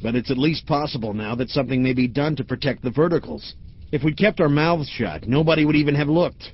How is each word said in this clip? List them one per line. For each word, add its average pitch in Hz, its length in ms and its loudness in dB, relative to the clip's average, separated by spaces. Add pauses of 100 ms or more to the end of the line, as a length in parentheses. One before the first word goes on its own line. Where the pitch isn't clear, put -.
but 117 120 -2
it's 120 140 -2
at 131 80 0
least 147 280 0
possible 143 480 -2
now 107 220 -4
that 123 140 -2
something 131 320 0
may 131 120 2
be 127 160 2
done 143 260 0
to 123 80 -4
protect 127 380 -4
the 127 80 -4
verticals. 151 680 -2 (380)
If 151 100 -2
we'd 156 140 0
kept - 240 2
our 151 80 4
mouths 151 400 2
shut, 85 400 -6
nobody 156 340 4
would 147 140 4
even 147 180 4
have 143 140 2
looked. 160 440 0